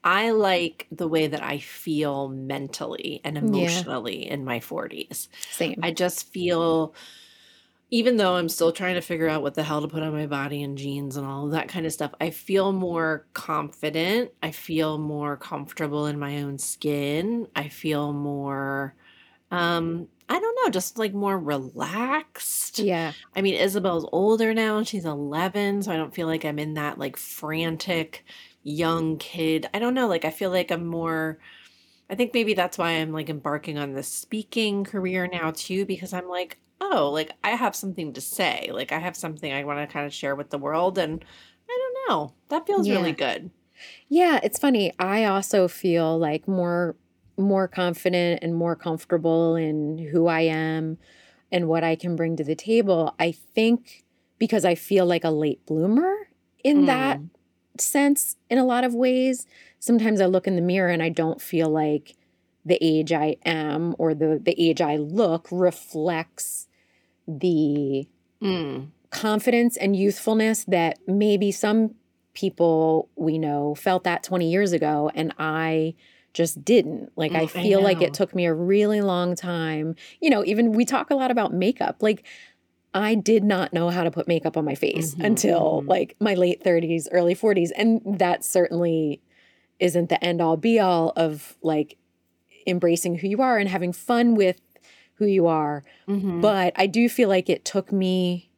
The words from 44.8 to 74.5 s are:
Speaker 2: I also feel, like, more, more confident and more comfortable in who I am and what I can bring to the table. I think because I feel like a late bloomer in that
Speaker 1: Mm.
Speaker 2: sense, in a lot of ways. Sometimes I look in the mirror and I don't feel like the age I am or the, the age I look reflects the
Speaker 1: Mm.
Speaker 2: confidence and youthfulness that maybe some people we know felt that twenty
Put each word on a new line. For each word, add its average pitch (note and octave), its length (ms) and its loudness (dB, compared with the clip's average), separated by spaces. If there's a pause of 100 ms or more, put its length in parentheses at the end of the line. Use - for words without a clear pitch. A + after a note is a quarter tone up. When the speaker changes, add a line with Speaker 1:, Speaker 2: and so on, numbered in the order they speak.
Speaker 2:
I G3+ 260 0
also G3 440 2
feel, E3 500 2
like, D#3+ 280 -2
more, F3 500 0 (400)
more F#3+ 320 2
confident F3 720 0
and E3+ 120 -2
more E3+ 200 0
comfortable E3 800 0
in D#3 440 -2
who E3 280 2
I D#3+ 160 2
am D#3+ 560 -2 (540)
and F3 160 0
what E3 160 2
I E3 120 2
can F3 200 -4
bring E3 200 -2
to D#3 80 -4
the D#3 120 -2
table. G3 640 2
I E3+ 140 0
think - 720 0 (340)
because G#3 260 2
I F3 100 4
feel F#3 320 2
like F3 180 2
a D#3+ 60 2
late D3+ 360 0
bloomer C4+ 600 0 (360)
in C#4+ 220 6
that C4 320 2
Speaker 1:
Mm. D#3 120 -14 (480)
Speaker 2:
sense, - 580 2 (140)
in A#3+ 80 4
a B3+ 60 4
lot B3 200 2
of A#3+ 100 0
ways. B3+ 520 2 (320)
Sometimes A3 420 4
I F#3 60 6
look F#3 200 4
in F#3+ 100 2
the E3+ 60 2
mirror F3+ 280 2
and E3 120 2
I E3 80 2
don't E3 300 0
feel D#3+ 280 0
like D3+ 480 0 (480)
the E3+ 160 4
age D#3+ 320 2
I D#3 320 0
am D#3+ 540 -2
or D#3+ 160 2
the, D#3 280 0
the - 180 2
age E3 200 4
I D3+ 160 2
look E3 540 0
reflects E3+ 1160 -2 (600)
the D3 800 0 (340)
Speaker 1:
Mm. D3+ 460 -4 (220)
Speaker 2:
confidence A#3 640 2
and G3 180 0
youthfulness A3 720 0
that E3+ 420 2
maybe G3+ 460 2
some G#3+ 420 2 (400)
people D#3+ 840 2
we D#3+ 220 0
know D3 360 0
felt F#3 300 0
that F3 180 0
twenty F3 280 0